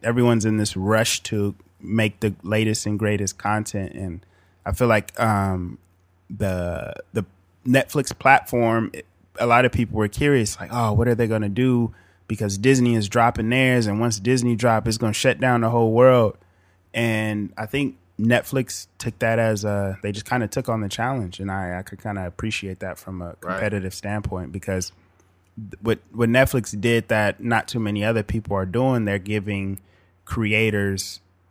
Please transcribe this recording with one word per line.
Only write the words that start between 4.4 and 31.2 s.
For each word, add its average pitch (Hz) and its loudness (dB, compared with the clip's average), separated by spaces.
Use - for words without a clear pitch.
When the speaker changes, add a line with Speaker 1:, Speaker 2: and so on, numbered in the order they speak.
Speaker 1:
I 101 -2
feel 120 0
like, 107 0
um, 98 0
the, 90 -4
the 104 -2
Netflix 131 0
platform, 113 4
it, - -14
a 120 0
lot 120 6
of 120 0
people 107 -2
were 104 0
curious, 139 0
like, 98 -12
"Oh, 117 0
what 117 2
are 117 2
they 113 2
gonna 107 0
do?" 120 2
Because 104 -4
Disney 120 4
is 107 2
dropping 117 2
theirs, 127 4
and 104 0
once 113 0
Disney 120 2
drop, 113 2
it's 110 0
gonna 110 -2
shut - 2
down 123 2
the 113 2
whole 117 4
world. 123 6
And 107 -2
I 110 -6
think 139 -4
Netflix 120 0
took - -10
that 113 2
as 110 2
a, 101 -2
they 104 -4
just 104 -10
kinda 120 -2
took 127 -4
on 110 -2
the 101 -4
challenge, 113 -6
and 98 -6
I, 90 -6
I - -10
could - -16
kinda 101 -6
appreciate 98 -8
that 92 -10
from 92 -12
a 87 -8
Speaker 2:
Right. 82 -16
Speaker 1:
competitive 95 -4
standpoint, 98 -6
because 92 -6
th-, 104 -16
what, 110 0
what 113 0
Netflix 127 2
did 117 2
that 107 0
not 117 0
too 123 -6
many 104 -2
other 113 0
people 104 -4
are 95 0
doing, 117 0
they're 101 0
giving 98 -4
creators 104 0